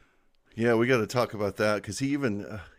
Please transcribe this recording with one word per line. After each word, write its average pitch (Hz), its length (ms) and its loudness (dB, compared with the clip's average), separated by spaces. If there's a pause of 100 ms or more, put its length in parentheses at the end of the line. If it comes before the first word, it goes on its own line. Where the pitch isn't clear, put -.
(540)
Yeah, 117 200 4
we 117 140 4
gotta 120 180 4
talk 117 280 -2
about 101 240 -2
that 107 260 2
'cause 98 160 -8
he 135 80 -2
even, 123 360 -2
uh, 101 160 -12 (180)